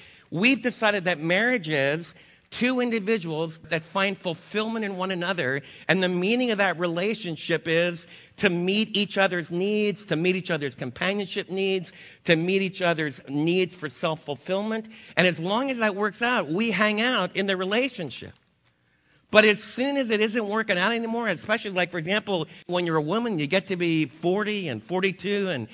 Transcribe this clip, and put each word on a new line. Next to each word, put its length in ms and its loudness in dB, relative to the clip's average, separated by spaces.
we've 320 2
decided 440 0
that 120 0
marriage 500 0
is 460 0
two 300 0
individuals 760 -2
that 120 -2
find 340 0
fulfillment 680 -4
in 120 -4
one 140 -2
another, 520 -2
and 120 6
the 80 4
meaning 440 2
of 60 -2
that 200 2
relationship 880 -2
is 400 0
to 120 2
meet 480 0
each 220 0
other's 320 0
needs, 560 0
to 80 0
meet 220 2
each 160 -4
other's 240 -2
companionship 760 -4
needs, 420 -2
to 120 4
meet 260 2
each 180 -4
other's 480 0
needs 460 0
for 140 -8
self-fulfillment. 1000 -4
And 100 6
as 140 2
long 300 0
as 80 -4
that 180 0
works 260 -2
out, 260 0
we 220 0
hang 300 2
out 340 0
in 120 0
the 100 0
relationship. 760 -4
But 140 8
as 160 4
soon 360 -2
as 140 0
it 100 2
isn't 260 0
working 320 0
out 140 2
anymore, 340 -2
especially, 460 -2
like, 180 0
for 80 -6
example, 480 -2
when 200 0
you're 80 2
a 80 4
woman, 380 0
you 80 -2
get 200 0
to 80 -2
be 300 0
forty 640 -2
and 120 -4
forty-two, 680 -2
and 260 -4